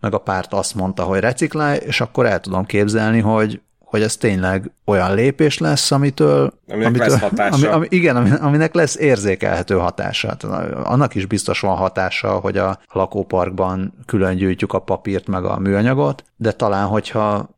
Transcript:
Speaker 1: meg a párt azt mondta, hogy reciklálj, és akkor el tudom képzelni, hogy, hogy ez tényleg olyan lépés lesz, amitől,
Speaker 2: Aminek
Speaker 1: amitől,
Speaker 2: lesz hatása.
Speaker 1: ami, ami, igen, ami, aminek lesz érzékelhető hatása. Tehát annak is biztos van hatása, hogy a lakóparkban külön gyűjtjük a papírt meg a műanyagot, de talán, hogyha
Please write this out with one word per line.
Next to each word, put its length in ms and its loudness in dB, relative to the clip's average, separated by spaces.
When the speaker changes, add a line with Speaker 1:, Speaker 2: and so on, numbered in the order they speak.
Speaker 1:
meg 140 -4
a 40 2
párt 340 -4
azt 220 -4
mondta, 280 -4
hogy 180 -2
reciklálj, 680 0
és 140 -2
akkor 260 0
el 140 0
tudom 240 -4
képzelni, 560 2
hogy, 400 2
hogy 240 -2
ez 140 -2
tényleg 540 0
olyan 300 2
lépés 440 2
lesz, 320 0
amitől, 600 2
Speaker 2:
Aminek 180 -2
Speaker 1:
amitől, 220 2
Speaker 2:
lesz 120 4
hatása. 340 0
Speaker 1:
ami, 120 4
ami, 240 2
igen, 260 2
ami, 140 4
aminek 340 2
lesz 220 2
érzékelhető 760 0
hatása. 600 -2
Tehát 380 -6
annak 420 0
is 120 -4
biztos 340 -2
van 160 0
hatása, 640 -2
hogy 180 -4
a 220 -2
lakóparkban 1000 -2
külön 300 0
gyűjtjük 360 0
a 60 2
papírt 480 -4
meg 180 -4
a 140 -2
műanyagot, 680 0
de 160 -2
talán, 340 0
hogyha 720 -2